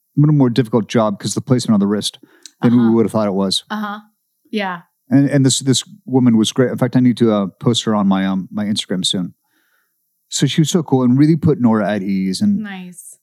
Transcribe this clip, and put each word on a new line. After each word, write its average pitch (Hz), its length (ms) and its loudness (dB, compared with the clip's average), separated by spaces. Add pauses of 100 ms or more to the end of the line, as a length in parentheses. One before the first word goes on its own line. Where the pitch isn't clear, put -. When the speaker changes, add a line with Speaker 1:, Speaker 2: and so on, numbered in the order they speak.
(160)
Speaker 1:
a 143 40 4
little 151 140 4
more 135 160 4
difficult 117 380 -2
job 107 300 0
'cause - 160 -6
the 110 60 -6
placement 127 340 0
on 101 60 2
the 98 60 0
wrist 101 320 -4 (420)
than 120 120 2
Speaker 2:
Uh-huh. 120 160 4
Speaker 1:
we 113 60 2
would 113 120 4
have 92 60 -6
thought 110 160 0
it 95 60 -4
was. 95 360 -2
Speaker 2:
Uh-huh. 214 300 -8 (500)
Yeah. 190 320 -6 (280)
Speaker 1:
And, 139 200 4
and 139 160 2
this, 127 140 0
this 135 240 -2 (220)
woman 123 300 2
was 110 160 2
great. 127 180 0
In 117 60 -6
fact, 123 200 -2
I 127 40 2
need 123 180 2
to, 117 140 2
uh, 104 140 0 (140)
post 120 240 -2
her 113 100 0
on 101 140 0
my, 95 180 0
um, 95 240 -4
my 107 140 -6
Instagram 101 420 -6
soon. 90 280 -6 (960)
So - 180 -2
she 139 140 0
was 151 100 0
so 180 120 0
cool 131 200 0
and 123 140 4
really 151 200 4
put 147 240 0
Nora 110 300 2
at 104 120 -4
ease. 95 400 -2
And, 104 220 2
Speaker 2:
Nice. 185 580 -16